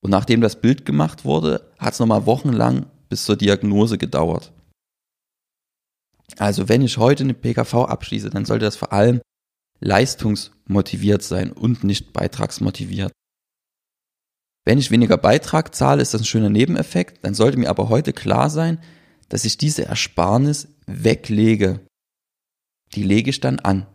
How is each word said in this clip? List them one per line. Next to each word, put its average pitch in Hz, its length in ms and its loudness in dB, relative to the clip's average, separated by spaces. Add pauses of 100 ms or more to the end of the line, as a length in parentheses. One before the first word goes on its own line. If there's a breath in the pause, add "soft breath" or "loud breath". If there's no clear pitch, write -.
Und 98 80 -4
nachdem 110 320 2
das 110 180 0
Bild - 280 0
gemacht 151 360 -2
wurde, 147 540 -2
hat's - 220 -4
nochmal 113 260 2
wochenlang 123 640 0 (220)
bis - 160 -6
zur 104 120 2
Diagnose 101 640 2
gedauert. 82 520 -2 (1900)
Also 101 300 -2
wenn 120 140 4
ich 127 160 0
heute 131 260 2
eine 135 120 0
P - 180 -4
K 117 100 0
V 120 220 0
abschließe, - 460 -6
dann 101 140 -4
sollte 110 200 -2
das 104 100 -2
vor - 160 -8
allem 120 300 2 (580)
leistungsmotiviert 101 1400 0
sein 92 300 -4
und 117 320 -2
nicht 98 300 -2
beitragsmotiviert. 98 1000 -4 (1500)
Wenn 127 140 4
ich 131 100 -4
weniger 113 280 4
Beitrag - 580 0
zahle, 135 260 2
ist 120 140 -4
das 110 60 -2
ein 110 40 -4
schöner 110 240 0
Nebeneffekt, 151 760 -2
dann 101 120 -4
sollte 123 240 2
mir 113 100 0
aber 101 200 -2
heute 123 220 0
klar - 380 0
sein, 165 340 -2 (460 soft breath)
dass 101 160 -4
ich - 140 -4
diese - 260 -2
Ersparnis 113 840 0 (200)
weglege. 104 1000 0 (1120)
Die 104 80 -4
lege 107 260 2
ich 135 100 -6
dann 131 200 -2
an. 98 360 -2